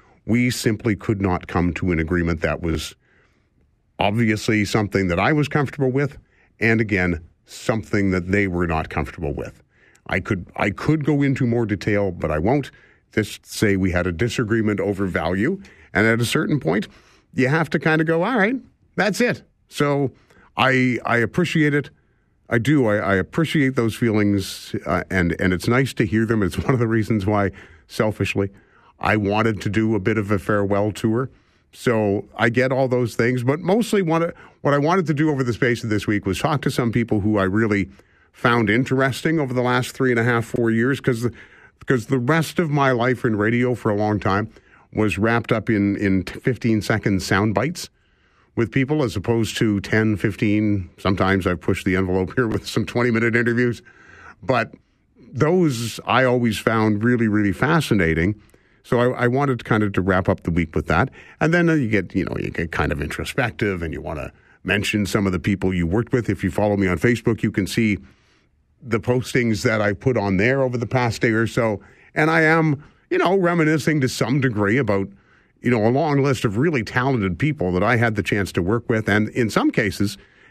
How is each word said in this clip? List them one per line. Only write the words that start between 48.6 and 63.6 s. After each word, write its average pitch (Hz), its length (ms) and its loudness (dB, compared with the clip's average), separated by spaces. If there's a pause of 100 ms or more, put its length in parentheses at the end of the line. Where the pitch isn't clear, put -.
people 135 300 0
as 117 140 -2
opposed 110 420 -2
to 107 240 2
ten, 110 340 0
fifteen. 104 840 0
Sometimes 95 480 2
I've 90 140 0
pushed - 240 -2
the 92 100 2
envelope 92 400 -2
here 123 120 2
with 104 200 -4
some 107 180 -2
twenty-minute 117 500 0
interviews. 120 460 0 (640)
But 120 300 -2 (580)
those 147 760 0
I 123 200 2
always 120 340 2
found 110 440 2
really, 117 240 2
really 104 240 2
fascinating. 98 880 2 (460)
So 120 140 0
I, 123 240 0
I 123 60 2
wanted 131 340 0
kind 110 180 2
of 101 120 -2
to 98 80 0
wrap 92 260 0
up 95 160 -2
the 87 80 -2
week 82 240 -2
with 76 120 -2
that. 85 220 2 (300)
And 160 140 2
then, 170 160 2
uh, 160 40 2
you 147 140 0
get, 101 260 -2
you 92 120 -2
know, - 120 -6
you 50 140 -6
get 85 220 -6
kind 76 180 -2
of 73 100 -4
introspective 95 800 -4